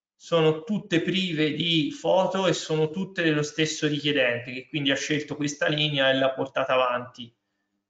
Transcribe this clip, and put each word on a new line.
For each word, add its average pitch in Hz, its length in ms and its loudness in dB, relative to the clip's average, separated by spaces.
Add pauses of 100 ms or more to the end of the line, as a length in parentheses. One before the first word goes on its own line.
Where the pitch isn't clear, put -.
(140)
sono 156 500 2
tutte 175 360 0
prive 175 540 0
di 160 380 2
foto 185 560 2
e 170 40 2
sono 156 380 -2
tutte 185 320 -6
dello 151 200 2
stesso 156 440 -2
richiedente, 135 680 0
che 127 160 -12
quindi 143 220 0
ha 139 60 2
scelto 147 400 -4
questa 147 320 -2
linea 147 420 2
e 131 40 4
l'ha 135 200 2
portata 135 400 -2
avanti. 123 580 -2 (580)